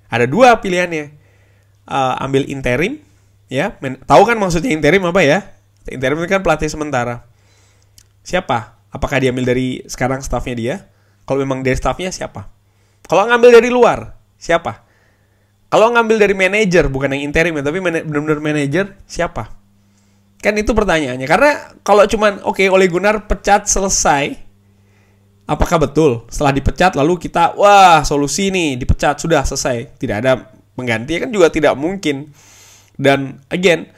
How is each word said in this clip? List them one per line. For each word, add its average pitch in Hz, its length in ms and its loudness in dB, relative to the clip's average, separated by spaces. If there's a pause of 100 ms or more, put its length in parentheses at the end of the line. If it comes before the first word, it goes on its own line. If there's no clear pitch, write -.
(120)
Ada 120 180 0
dua 226 320 4
pilihannya. 175 440 -4 (840)
Eh, 131 320 0
ambil 135 240 -2
interim, 139 560 -4 (480)
ya. 143 320 -4
Men-, 131 220 -8
tahu 156 260 6
kan 233 80 0
maksudnya 170 320 -2
interim 156 400 2
apa 175 160 2
ya? 170 160 2 (480)
Interim 131 320 -4
itu 175 80 -6
kan 190 140 0
pelatih 156 260 0
sementara. 135 560 -6 (960)
Siapa? 131 560 -6 (160)
Apakah 139 240 -2
diambil 127 240 0
dari 127 480 -2
sekarang 131 320 -4
staffnya 123 320 -6
dia? 120 220 -4 (500)
Kalau 139 160 -2
memang 131 240 -4
dari 127 80 0
staffnya 135 400 -4
siapa? - 320 -12 (640)
Kalau 190 160 2
ngambil 240 320 6
dari 240 160 0
luar, 196 400 0 (240)
siapa? 165 480 -4 (840)
Kalau 220 240 4
ngambil 226 240 2
dari 202 160 4
manajer, 185 560 2
bukan 135 240 -2
yang 143 160 -6
interim 160 240 0
ya, 143 80 -4
tapi 147 160 -2
mana-, 170 240 -4
benar-benar 151 400 -4
manajer, 151 640 -2
siapa? 165 480 -8 (880)
Kan 208 160 0
itu 220 160 0
pertanyaannya. 156 560 -2
Karena 277 560 0
kalau 202 240 6
cuman, 208 320 0
"Oke, - 240 0
Ole 190 240 4
Gunnar 208 400 -2
pecat, 202 400 0
selesai," 185 640 -2 (1120)
apakah 160 320 0
betul 117 480 0
setelah 143 240 -2
dipecat 139 480 0
lalu 170 240 0
kita, 170 320 -2
"Wah, 190 480 6
solusi 147 480 -2
nih, 151 320 -2
dipecat, 143 400 -2
sudah 156 240 2
selesai"? 127 480 -6
Tidak 113 240 -6
ada 131 320 -2 (280)
mengganti, 127 400 -4
ya - 80 -6
kan 262 60 -8
juga 180 180 4
tidak 147 280 0
mungkin. 151 520 -6 (680)
Dan 139 480 0
again, 180 500 0